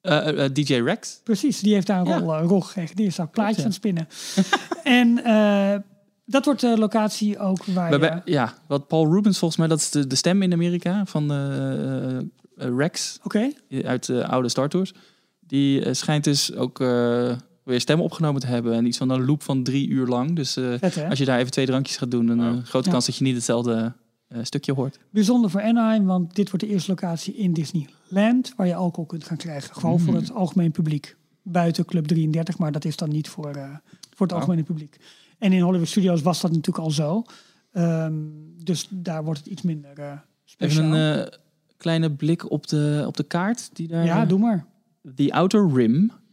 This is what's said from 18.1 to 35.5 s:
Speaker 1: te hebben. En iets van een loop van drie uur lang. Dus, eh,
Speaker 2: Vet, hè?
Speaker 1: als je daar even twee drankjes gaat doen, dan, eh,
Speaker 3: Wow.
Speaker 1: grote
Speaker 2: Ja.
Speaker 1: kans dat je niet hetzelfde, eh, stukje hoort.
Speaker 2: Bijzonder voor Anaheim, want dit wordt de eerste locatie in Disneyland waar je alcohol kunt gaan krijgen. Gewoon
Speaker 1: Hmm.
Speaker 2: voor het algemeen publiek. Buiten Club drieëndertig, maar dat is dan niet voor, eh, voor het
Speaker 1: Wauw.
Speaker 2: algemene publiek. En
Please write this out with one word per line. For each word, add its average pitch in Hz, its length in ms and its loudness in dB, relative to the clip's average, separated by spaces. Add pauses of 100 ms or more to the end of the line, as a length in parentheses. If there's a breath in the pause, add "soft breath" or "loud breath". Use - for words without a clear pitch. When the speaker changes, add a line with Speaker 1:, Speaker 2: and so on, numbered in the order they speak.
Speaker 1:
te 131 60 -6
hebben. 120 280 0
En 117 120 2
iets 117 120 -2
van 131 120 -2
een 131 140 0
loop 147 180 0
van 135 200 -2
drie 131 260 0
uur 127 180 0
lang. 127 300 0
Dus, 139 200 -4
eh, 131 80 -4 (140)
Speaker 2:
Vet, 180 160 0
hè? 147 140 -4
Speaker 1:
als 139 100 -2
je 139 60 0
daar 131 140 2
even 123 140 0
twee 135 140 0
drankjes 131 300 -2
gaat 123 140 -6
doen, 120 160 2
dan, 117 140 2
eh, 117 100 0
Speaker 3:
Wow. 123 140 -4
Speaker 1:
grote 131 220 -2
Speaker 2:
Ja. 185 60 2
Speaker 1:
kans 123 140 2
dat 123 100 -4
je - 80 -2
niet 131 100 2
hetzelfde, 117 580 0 (360)
eh, 120 140 -12
stukje 143 300 -4
hoort. 135 260 -2 (120)
Speaker 2:
Bijzonder 214 400 4
voor 196 120 -2
Anaheim, 220 420 2
want 185 300 0
dit 202 160 0
wordt 185 160 -4
de 214 60 -6
eerste 190 180 -2
locatie 175 440 -4
in 185 180 0
Disneyland 190 1040 0
waar 190 100 0
je 175 80 2
alcohol 170 320 -4
kunt 160 180 -10
gaan 165 120 -6
krijgen. 147 380 -10
Gewoon 165 220 0
Speaker 1:
Hmm. 170 80 4
Speaker 2:
voor 151 100 2
het 170 200 -2
algemeen 175 360 2
publiek. 156 460 -2 (260)
Buiten 170 420 0
Club 160 220 -2
drieëndertig, 160 520 0
maar 151 140 -2
dat 151 120 -6
is 156 120 -4
dan 160 120 -4
niet 151 200 -4
voor, 151 220 -12
eh, 139 120 -12
voor 139 80 -14 (560 loud breath)
het 160 40 -2
Speaker 1:
Wauw. 175 80 -6
Speaker 2:
algemene 165 240 0
publiek. 151 340 -8 (420 soft breath)
En 190 140 4